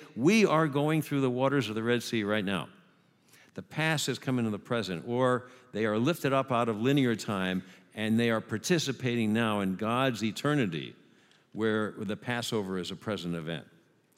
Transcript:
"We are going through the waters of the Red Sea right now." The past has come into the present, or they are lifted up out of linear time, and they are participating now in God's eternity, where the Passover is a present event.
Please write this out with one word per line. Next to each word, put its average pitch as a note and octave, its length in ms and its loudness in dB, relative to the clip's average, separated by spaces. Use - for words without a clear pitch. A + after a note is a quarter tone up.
"We G3 320 6
are D#3+ 200 4
going D3 360 2
through C#3 180 -2
the C3 80 2
waters C3 400 2
of G#2+ 60 -6
the A2 80 -2
Red A#2+ 180 2
Sea A2+ 220 -2
right G#2 200 2
now." F#2 240 -2
The - 80 -12
past D#3 460 -2
has B2+ 100 -2
come B2+ 220 -2
into A2+ 100 0
the G#2 80 -4
present, F#2+ 500 -4
or B2 440 0
they G#2+ 140 0
are G#2+ 140 2
lifted C#3 340 0
up C3+ 180 0
out A#2 160 2
of G#2+ 140 -2
linear B2+ 340 4
time, F#2 460 -2
and A2 260 0
they A#2 120 4
are A2 100 0
participating A#2+ 920 -2
now A2 260 2
in F#2+ 160 0
God's A2+ 480 0
eternity, G2+ 720 -2
where G#2+ 420 0
the G#2 220 -6
Passover A2 600 -2
is E2+ 100 -6
a F#2 60 -8
present F2 400 -4
event. D#2+ 320 -6